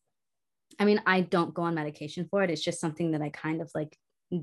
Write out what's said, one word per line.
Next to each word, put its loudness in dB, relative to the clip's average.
I 4
mean, 6
I 4
don't 0
go -4
on 0
medication -6
for 2
it. 2
It's -4
just -2
something -2
that 0
I -4
kind -4
of, -10
like, -6